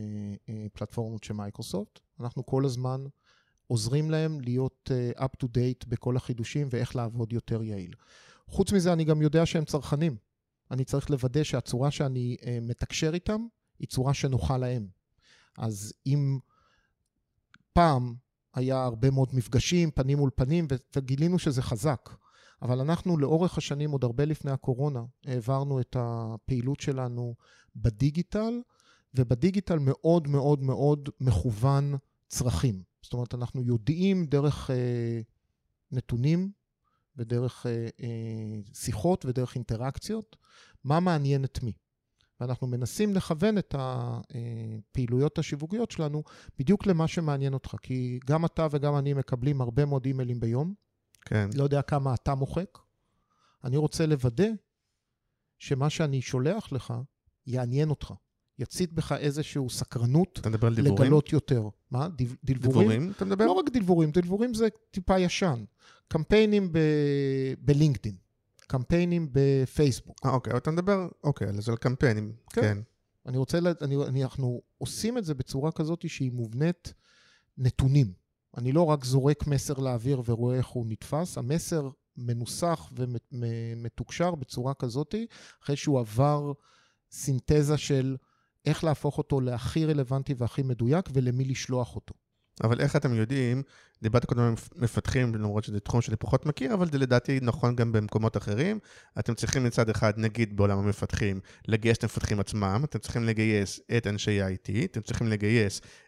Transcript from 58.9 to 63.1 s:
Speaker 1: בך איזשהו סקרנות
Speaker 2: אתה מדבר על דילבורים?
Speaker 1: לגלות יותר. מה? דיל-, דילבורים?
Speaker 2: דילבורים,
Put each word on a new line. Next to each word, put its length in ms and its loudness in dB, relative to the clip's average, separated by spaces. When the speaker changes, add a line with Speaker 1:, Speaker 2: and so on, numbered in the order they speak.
Speaker 1:
בך 200 -4
איזשהו 580 -2
סקרנות 720 0
Speaker 2:
אתה 80 -4
מדבר 180 2
על 80 4
דילבורים? 320 4
Speaker 1:
לגלות 260 6
יותר. 360 0
מה? 180 -2
דיל-, 360 -6
דילבורים? 440 4
Speaker 2:
דילבורים, 280 0